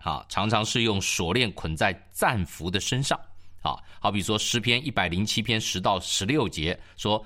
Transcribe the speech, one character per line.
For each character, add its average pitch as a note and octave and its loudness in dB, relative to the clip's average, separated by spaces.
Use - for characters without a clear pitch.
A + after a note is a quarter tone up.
啊， D2+ -4
常 G#2 0
常 A2 2
是 A#2 0
用 G#2+ 4
锁 F2+ 0
链 A#2+ 2
捆 D#2+ -4
在 G2 2
战 B2 2
俘 D#2+ -6
的 F#2 0
身 B2+ 0
上 - 0
啊， - 0
好 G#2 2
比 G2+ 2
说 G#2+ 2
诗 - 0
篇 A#2+ 2
一 G#2+ -4
百 F#2 2
零 F2 0
七 A2+ 0
篇 A2 0
十 F#2 -2
到 G2+ 2
十 - -2
六 C3 2
节 D#2+ -2
说 G#2+ 0